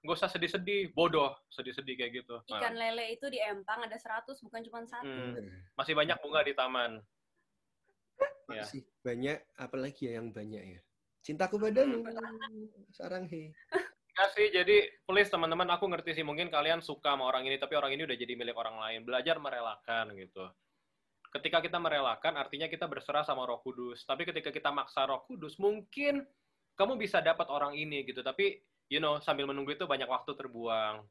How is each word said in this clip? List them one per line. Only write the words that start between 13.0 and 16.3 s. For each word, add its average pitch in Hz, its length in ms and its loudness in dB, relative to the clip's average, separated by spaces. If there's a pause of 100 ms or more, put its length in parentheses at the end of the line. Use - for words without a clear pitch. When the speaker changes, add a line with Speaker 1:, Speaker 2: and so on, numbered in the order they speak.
Speaker 3:
he. 156 260 -10 (560)
Speaker 1:
Enggak - 240 4
sih, 208 160 6
jadi 180 280 8 (280)
please 196 240 6
teman-teman, 170 400 2
aku 175 160 2
ngerti 165 320 0
sih 160 80 0
mungkin 156 240 -2